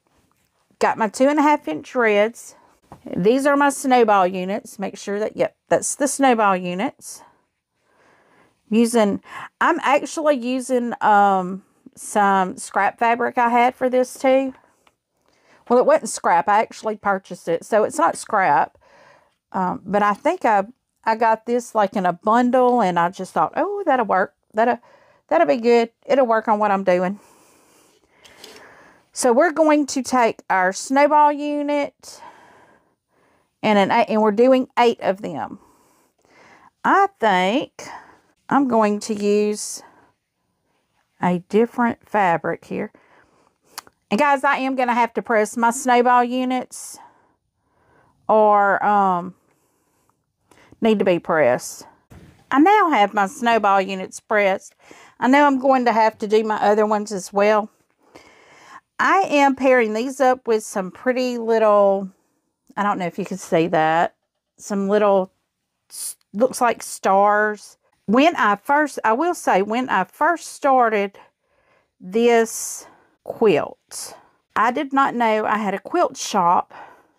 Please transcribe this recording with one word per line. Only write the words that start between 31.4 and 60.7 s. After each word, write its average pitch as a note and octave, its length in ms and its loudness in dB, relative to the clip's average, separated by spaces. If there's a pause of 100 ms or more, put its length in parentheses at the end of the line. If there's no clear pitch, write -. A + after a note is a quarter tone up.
and G#3 160 2
an F#3+ 100 2
eight, A#3 200 2
and A3 120 0
we're G#3+ 100 2
doing B3+ 360 4 (100)
eight A#3+ 240 2
of F#3+ 220 -4
them. C#3+ 340 -10 (1300)
I F#4+ 240 2 (120)
think G3 680 -2 (640)
I'm C4+ 180 2
going G#3+ 320 0
to G#3+ 160 -8
use G#3 640 -2 (1400)
a F3+ 160 0 (100)
different A#3 580 -2
fabric E3+ 580 -2
here. F#3+ 260 -8 (1200)
And G#3 80 0
guys, C#4 240 0
I C#4 140 0
am C4 180 -4
gonna B3 180 -2
have A#3 220 -2
to G3+ 80 -6
press G#3+ 340 -2
my A#3 140 0
snowball B3 520 2
units B3+ 760 -6 (1300)
or, G#3 560 2
um, F#3 480 0 (1500)
need A3 200 2
to G#3 60 -2
be F3+ 120 2
pressed. - 720 -2 (640)
I C4+ 80 2
now F#4+ 320 4
have G#3 240 2
my G3+ 100 0
snowball G#3 560 0
units F#3+ 380 -8
pressed. G3+ 560 -2 (440)
I A#3+ 80 -2
know C#4+ 200 4
I'm C4+ 100 2
going B3+ 280 2
to A#3 60 2
have A3 280 0
to A3 80 -6
do G#3+ 160 2
my G#3+ 140 -4
other G#3+ 280 2
ones G#3 260 -2
as F#3+ 220 -10
well. G#3 380 2 (1300)
I E4+ 280 2
am C#4 280 2
pairing B3+ 380 2
these C4 280 -4
up B3+ 260 2
with A3 160 0
some F#3 280 -8